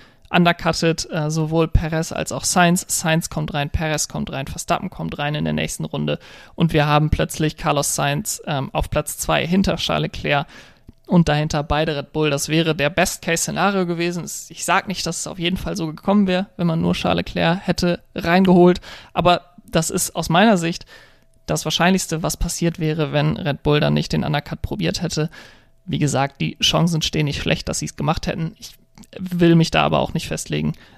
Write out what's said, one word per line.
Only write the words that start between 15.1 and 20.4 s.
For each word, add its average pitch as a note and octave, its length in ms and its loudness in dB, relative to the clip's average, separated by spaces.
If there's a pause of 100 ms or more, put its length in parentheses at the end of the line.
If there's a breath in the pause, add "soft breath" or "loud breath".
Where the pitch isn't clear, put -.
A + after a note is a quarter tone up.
es - 80 -8
auf D#3 120 -12
jeden F3 180 -2
Fall D#3+ 180 -6
so E3 120 -4
gekommen G3 380 2
wäre, F#3 300 0
wenn F3 120 -2
man E3 120 0
nur F3 140 2
Charles F3 320 0
Leclerc F3 420 0
hätte F3 340 0 (140)
reingeholt, F3+ 640 6 (320 loud breath)
aber F3 300 2 (240)
das D#3+ 240 -2
ist - 260 -4
aus F3 140 -4
meiner G3 260 6